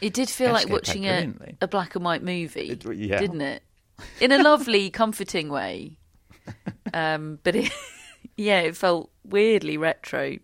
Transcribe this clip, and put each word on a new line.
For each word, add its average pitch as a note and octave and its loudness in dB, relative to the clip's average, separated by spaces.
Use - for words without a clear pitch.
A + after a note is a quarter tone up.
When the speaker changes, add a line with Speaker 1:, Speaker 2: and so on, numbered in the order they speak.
Speaker 1:
It G#3 -2
did B3+ -2
feel B3+ 0
like A3 2
Speaker 2:
Gasquet - -8
played F#3+ -2
Speaker 1:
watching G3 -4
a, - 0
Speaker 2:
brilliantly. - -4
Speaker 1:
a F#3+ -2
black F#3+ -4
and F3+ -6
white E3+ -2
movie, E3+ -6
Speaker 2:
It, D3+ -8
yeah. F#3+ 0
Speaker 1:
didn't F3 -2
it? C#3 -6
In B3 4
a C#4 8
lovely, A#3+ 6
<laughs> - -2
comforting G3 -2
way. C#3 -6
Um, D#3 -2
but F3 2
it, - 0
<laughs> - -20
yeah, G#3 2
it E3 -2
felt F3+ 0
weirdly G3+ 2
retro. C#3 -4